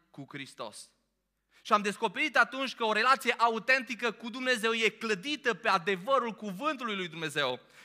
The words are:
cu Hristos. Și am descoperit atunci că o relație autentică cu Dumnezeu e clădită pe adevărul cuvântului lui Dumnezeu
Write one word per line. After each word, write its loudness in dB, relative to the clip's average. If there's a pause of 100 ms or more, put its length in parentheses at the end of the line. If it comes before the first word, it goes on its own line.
cu -14
Hristos. -12 (720)
Și -2
am 6
descoperit -2
atunci 2
că -6
o 2
relație 4
autentică 2
cu -10
Dumnezeu 0
e 2
clădită -2
pe -6
adevărul 2
cuvântului -4
lui -4
Dumnezeu -2 (260)